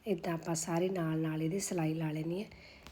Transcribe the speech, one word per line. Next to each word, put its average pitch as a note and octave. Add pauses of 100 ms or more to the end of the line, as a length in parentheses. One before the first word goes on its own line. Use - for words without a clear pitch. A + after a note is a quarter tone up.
ਇੱਦਾਂ E3+
ਆਪਾਂ E3
ਸਾਰੇ F3
ਨਾਲ D#3+
ਨਾਲ D#3
ਇਹਦੇ E3
ਸਿਲਾਈ D#3+
ਲਾ D#3+
ਲੈਣੀ E3
ਹੈ। A3 (440)